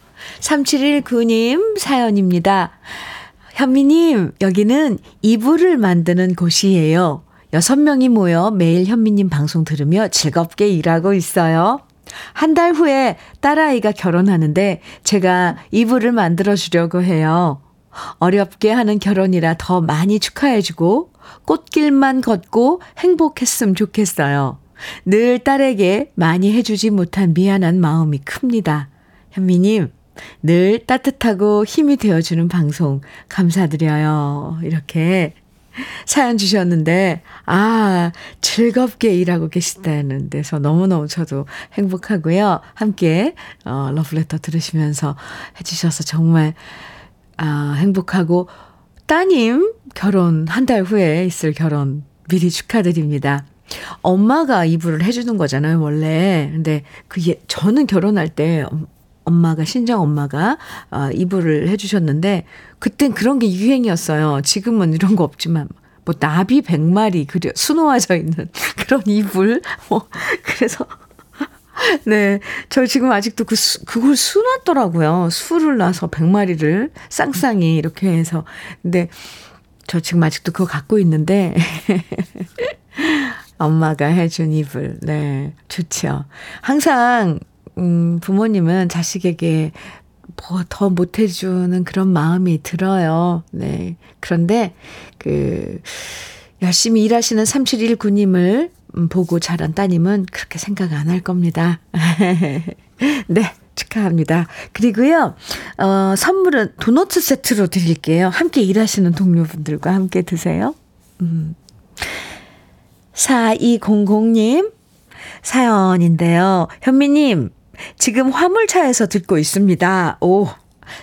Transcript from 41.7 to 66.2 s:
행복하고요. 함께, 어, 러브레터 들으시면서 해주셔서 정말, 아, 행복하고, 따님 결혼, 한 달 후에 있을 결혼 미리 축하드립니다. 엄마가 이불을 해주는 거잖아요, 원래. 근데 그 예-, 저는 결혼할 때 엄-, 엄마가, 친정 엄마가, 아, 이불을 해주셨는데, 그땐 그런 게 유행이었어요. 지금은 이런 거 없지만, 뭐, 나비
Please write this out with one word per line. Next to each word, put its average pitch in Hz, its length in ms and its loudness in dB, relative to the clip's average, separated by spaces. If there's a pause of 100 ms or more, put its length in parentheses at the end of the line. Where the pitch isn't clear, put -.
행복하고요. 185 840 -2 (140)
함께, 196 600 0 (300)
어, 135 300 -6
러브레터 156 440 -4
들으시면서 151 800 -4 (420)
해주셔서 165 460 -4
정말, 160 500 2 (800)
아, 147 420 -4
행복하고, 180 720 0 (580)
따님 330 640 2 (220)
결혼, 175 540 0
한 240 180 0
달 226 160 2
후에 180 420 2
있을 165 280 -4
결혼 147 520 -2 (240)
미리 175 220 2
축하드립니다. 147 920 -2 (580)
엄마가 214 640 2
이불을 165 380 0
해주는 233 340 -2
거잖아요, 156 440 0
원래. 156 720 0
근데 156 300 -2 (260)
그 - 200 -8
예-, - 180 -2
저는 240 400 0
결혼할 190 420 0
때 156 400 -2
엄-, 156 180 -8 (440)
엄마가, 165 340 2
친정 233 360 -2
엄마가, 151 580 -2 (320)
아, 139 220 -4
이불을 170 560 0
해주셨는데, 185 760 0 (340)
그땐 254 340 0
그런 262 260 0
게 226 120 2
유행이었어요. 180 920 0
지금은 196 500 0
이런 185 240 2
거 - 80 2
없지만, 160 440 -4 (360)
뭐, 170 100 -2
나비 190 480 0